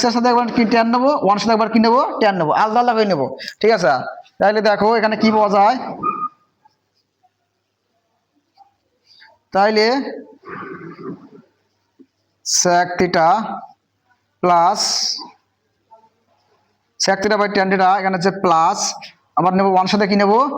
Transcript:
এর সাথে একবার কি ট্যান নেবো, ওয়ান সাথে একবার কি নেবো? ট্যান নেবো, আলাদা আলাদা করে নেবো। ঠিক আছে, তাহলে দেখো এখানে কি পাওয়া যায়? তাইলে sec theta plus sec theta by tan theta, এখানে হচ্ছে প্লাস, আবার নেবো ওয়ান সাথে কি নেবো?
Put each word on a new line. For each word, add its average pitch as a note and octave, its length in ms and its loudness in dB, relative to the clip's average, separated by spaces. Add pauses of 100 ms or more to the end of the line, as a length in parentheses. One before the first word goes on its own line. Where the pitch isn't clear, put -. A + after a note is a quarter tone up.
এর A#3+ 100 0
সাথে A#3+ 160 0
একবার A#3+ 160 2 (100)
কি A#3+ 60 4 (100)
ট্যান A3+ 200 2
নেবো, B3+ 180 2 (140)
ওয়ান G3+ 160 4
সাথে A3+ 140 0
একবার G#3+ 180 0
কি A3+ 120 4
নেবো? A#3 160 4 (180)
ট্যান G3+ 200 2
নেবো, - 120 0 (100)
আলাদা G#3+ 200 0
আলাদা A#3+ 160 0
করে G#3+ 160 0
নেবো। C3+ 120 -2 (340)
ঠিক G#3+ 180 2
আছে, E3+ 160 2 (440)
তাহলে G#3 300 2
দেখো G3+ 200 2 (120)
এখানে G#3+ 240 0
কি A3 120 4
পাওয়া G#3+ 220 2
যায়? G#3+ 180 4 (3750)
তাইলে G#3+ 340 0 (2500)
sec F3 420 0 (120)
theta F3 300 2 (1120)
plus F3+ 400 2 (2250)
sec G3 220 0
theta G#3+ 200 0
by G#3 140 0
tan F#3+ 160 2
theta, F#3+ 180 2 (100)
এখানে F#3+ 180 -2
হচ্ছে F#3 140 0 (120)
প্লাস, F3 360 2 (580)
আবার F3 200 2
নেবো G3 180 2
ওয়ান F#3 160 2
সাথে G#3 200 2
কি G#3 100 2
নেবো? G3+ 180 4 (180)